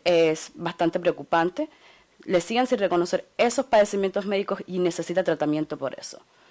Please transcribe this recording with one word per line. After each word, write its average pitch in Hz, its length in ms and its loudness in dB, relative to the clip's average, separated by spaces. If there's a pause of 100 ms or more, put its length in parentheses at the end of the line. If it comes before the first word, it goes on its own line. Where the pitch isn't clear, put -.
es 165 500 2
bastante 170 460 -2
preocupante. 175 720 -2 (540)
Le 175 180 0
siguen 240 240 0
sin 247 120 0
reconocer 175 480 0 (120)
esos 240 260 2
padecimientos 202 600 2
médicos 196 400 -2
y 180 120 -6
necesita 170 460 0
tratamiento 151 540 0
por 131 200 -6
eso. - 220 -16 (300)